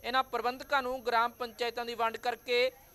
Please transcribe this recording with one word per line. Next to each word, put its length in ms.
ਇਹਨਾਂ 200
ਪ੍ਰਬੰਧਕਾਂ 580
ਨੂੰ 240
ਗ੍ਰਾਮ 260
ਪੰਚਾਇਤਾਂ 520
ਦੀ 100
ਵੰਡ 220
ਕਰਕੇ 540